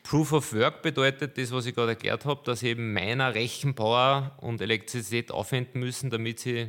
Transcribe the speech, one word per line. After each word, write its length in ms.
Proof 300
of 200
Work 280
bedeutet 560
das, 160
was 120
ich 80
gerade 180
erklärt 340
habe, 180
dass 180
eben 300
Miner 420
Rechenpower 1080
und 180
Elektrizität 720
aufwenden 480
müssen, 300
damit 320
sie 280